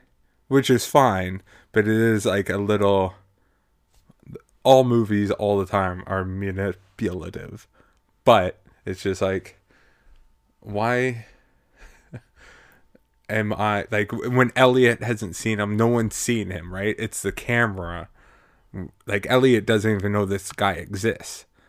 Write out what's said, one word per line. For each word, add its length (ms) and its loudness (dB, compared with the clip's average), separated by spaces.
which 200 4
is 180 4
fine, 560 2
but 160 2
it 80 2
is, 300 2
like, 240 0
a 80 -2
little, 560 0
all 220 8
movies 480 2
all 260 0
the 80 -2
time 400 -2
are 180 -4
manipulative, 1400 -8
but 340 4
it's 180 -10
just 200 -4
like, 360 -4
why 680 -4
<laughs> 80 -16
am 240 -2
I, 380 -2
like, 180 -2
w-, 220 -6
when 260 4
Elliot 460 4
hasn't 340 -6
seen 240 -4
him, 160 -2
no 100 4
one's 300 0
seen 340 -4
him, 220 -10
right? 260 -4
It's 240 -8
the 100 -4
camera. 760 -4
Like, 220 -4
Elliot 380 4
doesn't 320 2
even 140 -2
know 120 0
this 280 -6
guy 200 -2
exists. 720 -6